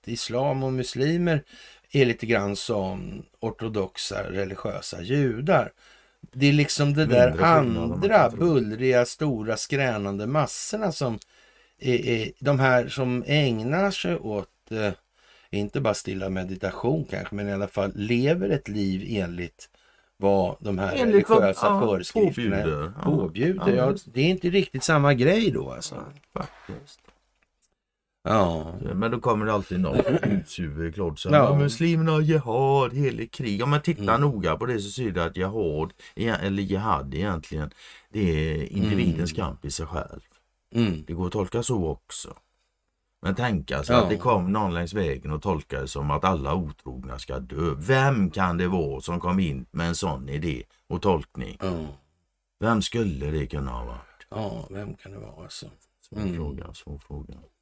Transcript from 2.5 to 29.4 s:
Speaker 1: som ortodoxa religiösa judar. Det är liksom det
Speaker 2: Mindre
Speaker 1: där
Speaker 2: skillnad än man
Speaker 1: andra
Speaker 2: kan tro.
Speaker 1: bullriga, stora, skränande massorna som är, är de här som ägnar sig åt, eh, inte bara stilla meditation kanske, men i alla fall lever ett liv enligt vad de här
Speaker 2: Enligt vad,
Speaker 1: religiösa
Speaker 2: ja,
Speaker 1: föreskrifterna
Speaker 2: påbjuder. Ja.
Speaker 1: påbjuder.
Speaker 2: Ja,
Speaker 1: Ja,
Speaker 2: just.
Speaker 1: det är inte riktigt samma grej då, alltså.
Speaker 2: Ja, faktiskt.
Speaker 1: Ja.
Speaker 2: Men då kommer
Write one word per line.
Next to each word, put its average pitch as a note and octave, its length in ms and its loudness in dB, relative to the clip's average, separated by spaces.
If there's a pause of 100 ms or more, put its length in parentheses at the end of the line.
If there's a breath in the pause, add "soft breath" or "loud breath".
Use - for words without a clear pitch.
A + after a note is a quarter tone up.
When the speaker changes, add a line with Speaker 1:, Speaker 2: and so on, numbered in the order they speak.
Speaker 1:
som F#2+ 680 -4 (160)
ortodoxa G#2 920 -4
religiösa G2 720 -6
judar. C3 720 2 (500 soft breath)
Det C3 260 -2
är C#3+ 60 8
liksom C#3+ 400 4
det D3 140 2
Speaker 2:
Mindre A#2+ 120 6
Speaker 1:
där B2 120 8
Speaker 2:
skillnad D#3+ 340 6
än A#2 80 2
man - 200 0
Speaker 1:
andra G3+ 240 4
Speaker 2:
kan C3+ 140 8
tro. A#2 80 -10
Speaker 1:
bullriga, B2 680 4
stora, A2 520 -2
skränande G#2+ 720 -2
massorna D#3 640 -2
som A2+ 280 -2 (600 soft breath)
är, B2 260 0
är A2+ 340 0
de C3+ 200 2
här B2+ 280 4
som B2 400 -2
ägnar C#3+ 640 0
sig F3 240 -4
åt, G#2 320 -6 (240)
eh, G#2+ 200 -2 (580 soft breath)
inte G#2 320 -2
bara A2 120 2
stilla F#2+ 360 -4
meditation F#2+ 800 -2
kanske, G2 260 -6
men G2+ 140 -4
i G2+ 40 -2
alla G2 140 -4
fall G2+ 280 -2
lever C3 540 0
ett C#3+ 180 -2
liv G2+ 560 -2
enligt F2 460 -8 (520 soft breath)
vad G2 380 2
de G2 180 -2
här F#2 180 -2
Speaker 2:
Enligt A3 340 6
vad, - 100 8
Speaker 1:
religiösa G2 280 4
Speaker 2:
ja, G3+ 140 4
Speaker 1:
föreskrifterna A2 760 2
Speaker 2:
påbjuder. D#2+ 400 -2
Ja. D3 60 -10
Speaker 1:
påbjuder. C#3+ 640 0
Speaker 2:
Ja, - 80 4
Speaker 1:
Ja, B2+ 160 4
Speaker 2:
just. - 220 -8
Speaker 1:
det C3 80 0
är E3 80 4
inte F#3 200 0
riktigt E3+ 340 0
samma C#3+ 300 4
grej F3+ 380 4
då, C2 200 -4
alltså. - 240 -10 (380)
Speaker 2:
Ja, - 80 -8
faktiskt. - 580 -14 (1200)
Speaker 1:
Ja. E2+ 500 2 (200)
Speaker 2:
Men A2+ 180 0
då A#2 80 -2
kommer G#2+ 260 2